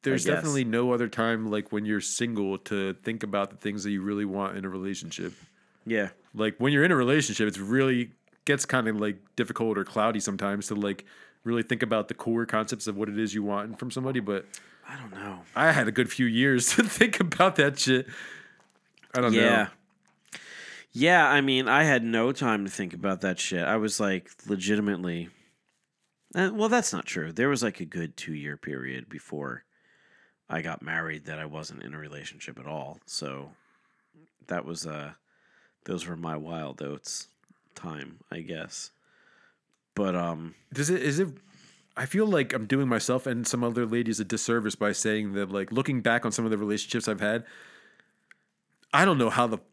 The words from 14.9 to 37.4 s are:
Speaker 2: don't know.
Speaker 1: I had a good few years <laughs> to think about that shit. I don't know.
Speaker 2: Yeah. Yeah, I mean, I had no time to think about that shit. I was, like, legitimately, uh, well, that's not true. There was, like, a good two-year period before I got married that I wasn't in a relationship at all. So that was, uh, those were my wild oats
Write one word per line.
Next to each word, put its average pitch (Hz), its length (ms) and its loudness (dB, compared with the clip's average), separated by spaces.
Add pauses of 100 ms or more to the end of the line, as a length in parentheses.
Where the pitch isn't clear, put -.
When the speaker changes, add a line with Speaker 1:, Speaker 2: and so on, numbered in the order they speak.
Speaker 2:
don't 117 140 -14
know. 98 300 -10 (140)
Speaker 1:
I 156 160 6
had 131 160 4
a 113 40 0
good 120 200 2
few 127 140 2
years 123 440 4
<laughs> - 60 2
to 240 80 6
think 220 360 4
about 180 380 4
that 143 220 4
shit. 131 280 4 (1080)
I 127 60 2
don't 117 120 4
know. 113 60 6
Speaker 2:
Yeah. 117 280 6 (1200)
Yeah, 156 380 8
I 143 120 6
mean, 131 260 2
I 139 160 8
had 135 200 6
no 113 280 2
time 110 340 0
to 98 60 -6
think 90 220 -6
about 92 280 -2
that 92 180 0
shit. 87 240 -2
I 107 140 2
was, 107 220 -2
like, 98 300 0 (180)
legitimately, 92 840 -2 (1040)
uh, 180 180 2
well, 220 160 2
that's 240 220 2
not 90 140 -6
true. 82 260 -6
There 117 180 2
was, 131 120 2
like, 110 180 -2
a 90 60 -6
good 82 320 -8
two-year 73 400 -8
period 64 520 -8
before 71 540 -10 (840)
I 82 140 -4
got 80 180 -8
married 82 440 -6
that 76 140 -10
I 78 60 -8
wasn't 78 380 -12
in 69 100 -12
a 76 60 -14
relationship 73 600 -14
at 65 60 -16
all. 71 400 -10
So 69 460 -10 (960)
that 87 180 -4
was, 82 220 -8
uh, 76 240 -10 (720)
those 90 220 -6
were 87 100 -8
my 82 180 -6
wild 78 460 -8
oats - 460 -10 (480)